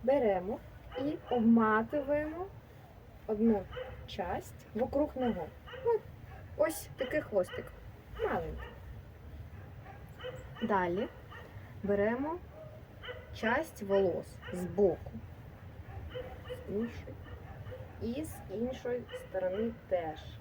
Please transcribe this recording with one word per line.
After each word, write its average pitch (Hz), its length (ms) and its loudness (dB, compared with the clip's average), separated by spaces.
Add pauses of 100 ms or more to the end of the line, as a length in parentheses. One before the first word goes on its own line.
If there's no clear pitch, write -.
Беремо 226 560 4 (400)
і 294 340 0
обматуємо 254 1120 6 (840)
одну 214 360 6 (440)
часть - 640 -4
вокруг 269 420 4
нього. 220 320 2 (380)
Ну, 466 140 6 (580)
ось 320 400 2
такий 277 240 0
хвостик. - 440 0 (580)
Маленький. 180 460 0 (1900)
Далі 196 460 4 (760)
беремо 233 540 4 (960)
часть 254 480 2
волос 196 440 6 (280)
збоку. 180 580 4 (1600)
З - 40 -4
іншої. 226 440 -2 (880)
І 240 220 -2
з - 120 -8 (180)
іншої 240 500 -2 (160)
сторони 190 520 0 (160)
теж. 160 320 0 (220)